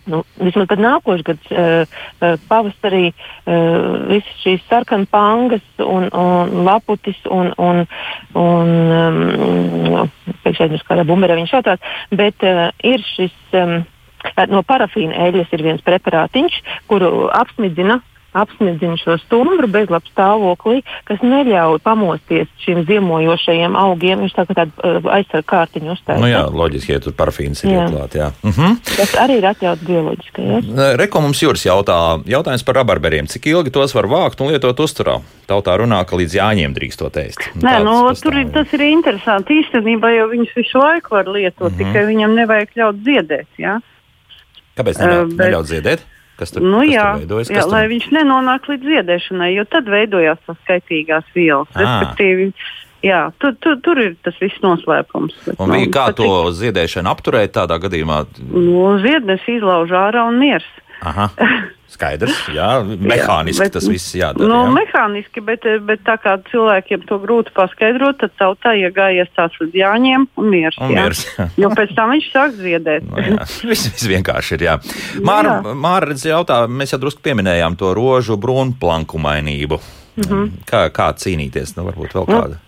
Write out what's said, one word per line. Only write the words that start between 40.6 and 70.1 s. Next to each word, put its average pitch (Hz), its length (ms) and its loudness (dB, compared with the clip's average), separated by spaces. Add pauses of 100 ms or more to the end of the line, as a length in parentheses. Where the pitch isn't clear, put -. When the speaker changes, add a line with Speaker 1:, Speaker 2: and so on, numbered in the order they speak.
Speaker 3:
laiku 320 320 0
var 190 160 2
lietot, 185 400 -2
Speaker 2:
Mhm. 90 80 -8
Speaker 3:
tikai 196 320 0
viņam 220 240 2
nevajag 220 400 0
ļaut 214 240 0
ziedēt, 196 480 0 (100)
jā. 190 220 -4 (960)
Speaker 2:
Kāpēc 82 240 -2
neļaut, 175 240 4
Speaker 3:
Ā, 165 140 -4
bet - 20 -6
Speaker 2:
neļaut 82 320 0
ziedēt? 107 280 -2 (400)
Kas 101 120 -10
tur, - 100 -6
Speaker 3:
Nu 196 200 2
Speaker 2:
kas 302 80 4
Speaker 3:
jā, 226 140 2 (100)
Speaker 2:
tur 214 80 -6
veidojas? 180 260 -4
Speaker 3:
jā, - 80 -4
Speaker 2:
Kas 202 80 2
tur 180 80 0
Speaker 3:
lai 220 160 2
viņš 226 220 -4
nenonāk 262 580 2
līdz 277 160 -6
ziedēšanai, 180 720 0
jo 208 80 -2
tad 277 240 0
veidojās 196 560 2
tās 170 220 -12
kaitīgās 160 580 -2 (100)
vielas. 151 380 2
Speaker 2:
Ā, - 80 -8
Speaker 3:
Respektīvi, 196 720 0 (540)
jā, 185 180 2 (180)
tur, 277 160 0
tur, 302 240 0
tur 330 180 0
ir 196 240 -2
tas 175 140 -6
viss - 240 -6
noslēpums. 160 720 -2 (140)
Bet, - 120 -6
Speaker 2:
un - 120 -2
Speaker 3:
nu, 92 60 2
Speaker 2:
bija - 120 2
kā 135 200 0
Speaker 3:
pat - 100 -2
Speaker 2:
to 110 100 2 (240)
Speaker 3:
cik 85 80 -8
Speaker 2:
ziedēšanu 92 480 -2
apturēt 113 480 0
tādā 85 240 0
gadījumā? 80 460 -2 (260)
Speaker 3:
Nu, 180 480 2
ziednes 214 480 0
izlauž 185 480 0
ārā 220 320 0
un 233 100 0
miers. 254 300 2 (300)
Speaker 2:
Aha. 95 400 -4
Speaker 3:
<laughs> - 340 -2 (140)
Speaker 2:
Skaidrs, 76 500 -4 (120)
jā, 98 340 0
mehāniski 101 760 0
Speaker 3:
Jā, 196 140 2
bet, - 20 -4
Speaker 2:
tas - 160 -4
viss - 280 -2
jādara, 87 340 0
Speaker 3:
nu, 233 60 4
Speaker 2:
jā. 247 180 2
Speaker 3:
mehāniski, 233 680 -2
bet, 226 240 -6 (160)
bet 214 240 -2
tā 226 140 0
kā 202 160 0 (100)
cilvēkiem 208 640 0
to 202 120 -2
grūti 220 340 0
paskaidrot, 247 640 0
tad 208 160 -4
tautā 196 400 0
iegājies 185 560 0
tās 170 240 -2
līdz 165 180 -6
jāņem 247 600 2